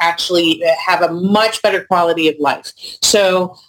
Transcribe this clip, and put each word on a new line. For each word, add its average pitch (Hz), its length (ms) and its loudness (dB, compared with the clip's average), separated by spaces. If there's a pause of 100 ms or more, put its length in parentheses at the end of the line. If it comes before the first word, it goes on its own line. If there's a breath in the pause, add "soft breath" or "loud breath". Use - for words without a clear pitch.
actually 170 600 0 (240)
have 180 160 0
a 165 120 0
much 202 480 0
better 190 240 0
quality 170 420 0
of 151 120 0
life. - 340 -4 (280 loud breath)
So 185 540 2 (140)